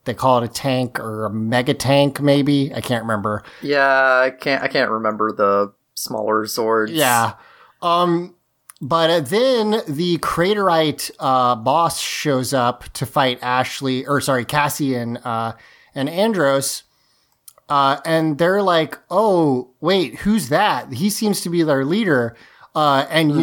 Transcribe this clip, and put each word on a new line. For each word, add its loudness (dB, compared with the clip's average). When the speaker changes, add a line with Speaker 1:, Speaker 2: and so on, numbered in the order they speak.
Speaker 1:
They -4
call 2
it 0
a -4
tank -4
or -6
a -6
mega 0
tank, 2
maybe. 2
I -8
can't -4
remember. -2
Speaker 2:
Yeah, 4
I 2
can't, -4
I -2
can't 0
remember -2
the 0
smaller -2
Zords. 0
Speaker 1:
Yeah. 2
Um, 0
but, 0
uh, 2
then 0
the -2
Craterite, 0
uh, 2
boss 0
shows -2
up -2
to -6
fight 0
Ashley, -2
or 0
sorry, 0
Cassie 0
and, -6
uh, -4
and -4
Andros. 0
Uh, 2
and 0
they're 2
like, 0
"Oh, 2
wait, 0
who's 0
that? 0
He 0
seems -2
to -6
be 0
their 2
leader." 0
Uh, 2
and 2
you, 2